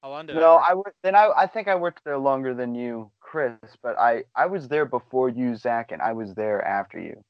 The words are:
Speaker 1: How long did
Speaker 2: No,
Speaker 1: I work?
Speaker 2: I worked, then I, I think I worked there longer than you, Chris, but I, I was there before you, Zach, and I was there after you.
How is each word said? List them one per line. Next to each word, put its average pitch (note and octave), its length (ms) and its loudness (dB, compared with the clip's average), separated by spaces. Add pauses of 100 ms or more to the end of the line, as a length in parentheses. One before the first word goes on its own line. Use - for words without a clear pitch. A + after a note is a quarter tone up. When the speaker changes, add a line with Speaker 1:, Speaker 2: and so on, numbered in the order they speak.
Speaker 1:
How C#3 80 -14
long D3 160 -12
did D#3+ 120 -6
Speaker 2:
No, E3 180 8
Speaker 1:
I - 0 -
work? D3 140 2
Speaker 2:
I F#3 60 4
worked, G3 280 -10
then F#3+ 120 2
I, G#3+ 220 8
I F#3 80 4
think G3 220 -8
I G3 80 2
worked F3 280 -4
there C#3+ 140 -4
longer C3+ 380 0
than A#2+ 180 -6
you, A#2+ 460 -8
Chris, C3+ 340 -6 (300)
but A#2 160 -6
I, A#2 240 2 (120)
I D3 120 2
was F#3 200 -6
there D3 180 0
before B2+ 440 -2
you, A#2+ 260 -4
Zach, A#2 360 -4
and D#2 100 -8
I A2+ 120 -2
was A2 200 -8
there G#2+ 320 -2
after G2 340 -6
you. F2+ 300 -14